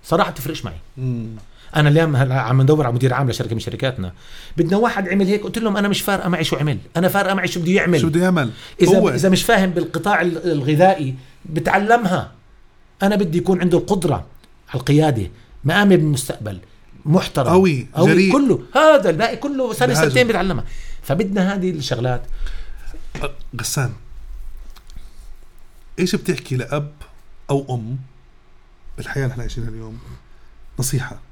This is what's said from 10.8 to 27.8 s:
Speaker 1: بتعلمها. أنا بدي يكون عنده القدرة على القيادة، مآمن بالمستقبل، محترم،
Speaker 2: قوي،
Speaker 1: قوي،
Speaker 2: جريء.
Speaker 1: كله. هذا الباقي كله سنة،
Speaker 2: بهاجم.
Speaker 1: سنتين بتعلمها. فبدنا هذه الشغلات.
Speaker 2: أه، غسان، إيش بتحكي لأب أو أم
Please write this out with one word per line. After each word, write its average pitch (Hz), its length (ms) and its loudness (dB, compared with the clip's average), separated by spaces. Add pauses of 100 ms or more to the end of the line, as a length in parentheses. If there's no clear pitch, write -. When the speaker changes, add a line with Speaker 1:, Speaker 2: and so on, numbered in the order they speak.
Speaker 1:
بتعلمها. 180 880 0 (680)
أنا 202 140 2
بدي 175 220 0
يكون 180 220 2
عنده 175 180 2
القدرة 175 480 -2 (420)
على 131 120 -6
القيادة، 143 500 2 (340)
مآمن 190 320 4
بالمستقبل، 131 600 -2 (460)
محترم، 151 440 2
Speaker 2:
قوي، 165 460 4
Speaker 1:
قوي، 156 180 4
Speaker 2:
جريء. 185 200 6
Speaker 1:
كله. 262 300 2 (140)
هذا 294 340 6
الباقي 226 260 0
كله 262 360 -4
سنة، 247 220 0
Speaker 2:
بهاجم. 156 140 4
Speaker 1:
سنتين 175 200 2
بتعلمها. 190 360 0 (380)
فبدنا 196 520 0
هذه 185 160 -2
الشغلات. 127 520 -4 (1000)
Speaker 2:
أه، - 80 -4 (300)
غسان، 117 320 -4 (2000)
إيش 180 180 0
بتحكي - 400 -4
لأب 147 360 -6 (580)
أو 139 240 -2
أم 120 240 -6 (1000)